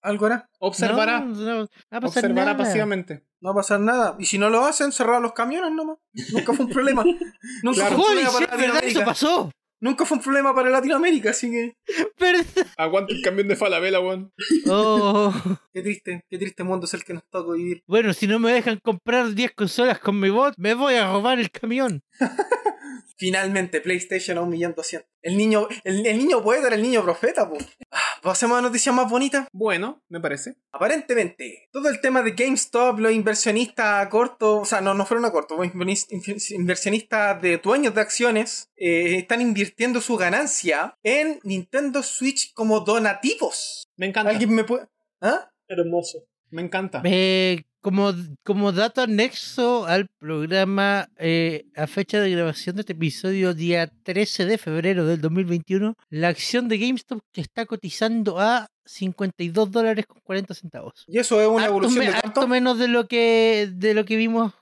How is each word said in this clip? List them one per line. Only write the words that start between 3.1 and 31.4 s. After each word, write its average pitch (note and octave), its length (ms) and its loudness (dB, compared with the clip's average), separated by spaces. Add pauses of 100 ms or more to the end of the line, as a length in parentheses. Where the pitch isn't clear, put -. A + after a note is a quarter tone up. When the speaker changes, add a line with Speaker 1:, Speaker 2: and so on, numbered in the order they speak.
Speaker 1:
No F3+ 80 -6
va G3 40 -2
a - 100 0
pasar G3+ 160 0
nada. A3 400 2
Y F#3+ 60 -6
si - 120 0
no G#3 140 4
lo A#3 140 4
hacen, D4 260 0
cerrar A#3+ 300 2
los A#3 100 -2
camiones D#4 400 -2
nomás. D#4 260 -6 (360)
Nunca A#3 200 0
fue C4+ 120 0
un B3 60 -6
problema. C#4 320 2
Speaker 2:
<laughs> C4 600 -2
Speaker 1:
Nunca A#3 240 0
Speaker 2:
Claro. A#3 80 2
Speaker 1:
fue F4+ 100 4
un G#4+ 60 4
Speaker 3:
Holy F4+ 140 2
Speaker 1:
problema B3 140 2
Speaker 3:
shit, E4+ 100 0
Speaker 1:
para A#3+ 120 -2
Speaker 3:
¿verdad? B3+ 220 2
Eso A#3 160 0
Speaker 1:
Latinoamérica. D4+ 60 2
Speaker 3:
pasó. C#4 460 0 (280)
Speaker 1:
Nunca C4+ 260 0
fue D4+ 120 0
un A3 60 -4
problema C#4 320 2
para B3+ 160 4
Latinoamérica, C#4 580 2
así A#3 220 -2
que A#3 240 -4 (100)
Speaker 3:
<laughs> G#4 340 -4
¿Verdad? F4+ 260 4 (320)
Speaker 2:
Aguanta F#3 360 0
el - 80 -8
camión G3 260 0
de G3 80 2
Falabella, F#3 440 0
weón. F#3 320 -4 (360)
Speaker 3:
Oh. G#3 640 4 (400)
Speaker 1:
Qué F#3 120 -8
triste, F#3 480 -8
qué F#3 80 -8
triste F#3 240 -8
mundo F3+ 240 -4
es - 80 -6
el F3 80 -10
que F#3 100 -12
nos E3 160 -14
tocó E3+ 240 -6
vivir. F3 320 -6
Speaker 3:
Bueno, G#3 280 2
si - 120 -2
no G#3+ 140 2
me A3+ 120 2
dejan A#3+ 300 0
comprar A3+ 540 0
diez A#3+ 180 0
consolas A#3 460 0
con G3+ 200 -2
mi G3 120 2
bot, C4 260 2
me G#3 160 0
voy C4 220 2
a A3 160 4
robar A3 260 2
el A3+ 140 -2
camión. A#3 500 -2 (180)
<laughs> - 380 0 (640)
Speaker 1:
Finalmente, F#3 600 -2
PlayStation F3+ 560 -4
a E3+ 40 -2
un F3 80 -2
millón E3+ 280 -4
doscientos. D#3+ 320 -10 (140)
El F3+ 140 -2
niño, G#3+ 300 2 (160)
el, G3 220 -2
el A3 140 2
niño C4+ 240 2
poeta A#3 240 2
era A#3 80 2
el G#3+ 80 0
niño A#3 200 2
profeta, G3 460 0
po. D#3 80 -8 (340)
Ah, - 80 -4 (220)
¿pasemos A#3 380 0
a - 20 0
noticias B3 320 0
más B3+ 160 2
bonitas? C4+ 420 0
Speaker 2:
Bueno, G#3 560 -4
me E3+ 120 -10
parece. E3 360 -6 (160)
Speaker 1:
Aparentemente, G#3 1000 -2